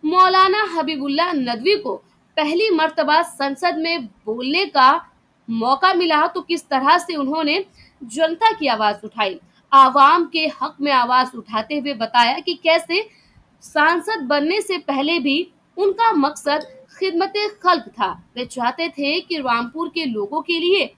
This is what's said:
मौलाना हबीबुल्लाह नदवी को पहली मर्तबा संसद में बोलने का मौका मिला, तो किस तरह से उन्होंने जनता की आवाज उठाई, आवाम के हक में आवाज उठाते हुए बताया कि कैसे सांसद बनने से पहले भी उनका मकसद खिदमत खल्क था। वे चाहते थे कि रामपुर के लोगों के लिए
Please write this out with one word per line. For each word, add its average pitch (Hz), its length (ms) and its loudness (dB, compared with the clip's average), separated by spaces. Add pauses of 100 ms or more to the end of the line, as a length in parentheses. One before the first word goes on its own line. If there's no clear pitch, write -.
मौलाना 370 640 4
हबीबुल्लाह 311 640 -2
नदवी 254 440 0
को 254 180 -6 (420)
पहली 330 340 0
मर्तबा 311 520 2
संसद 294 540 -4
में 330 280 -4
बोलने 254 640 -4
का 269 220 4 (580)
मौका 262 460 2
मिला, 330 340 2
तो 330 140 -6
किस - 280 -6
तरह 285 280 4
से 349 180 -4
उन्होंने 302 480 -2 (380)
जनता 320 500 0
की 311 160 -4
आवाज 214 360 0
उठाई, 202 360 -6 (320)
आवाम 277 560 6
के 320 260 -2
हक 302 280 -8
में 285 120 0
आवाज 247 420 2
उठाते 220 420 -6
हुए 277 180 -4
बताया 240 440 -4
कि 349 140 -6 (100)
कैसे 339 440 0 (560)
सांसद 330 600 0
बनने 294 380 0
से 370 180 -4
पहले 285 400 -2
भी 277 180 -2 (400)
उनका 415 360 0
मकसद 294 540 -2 (320)
खिदमत 381 340 -2 (300)
खल्क 349 260 2
था। 208 220 -4 (240)
वे 247 120 -8
चाहते 247 420 -4
थे 285 320 -2
कि 349 180 -6
रामपुर 247 500 -4
के 330 180 -4
लोगों 220 340 -4
के 330 180 -2
लिए 349 380 0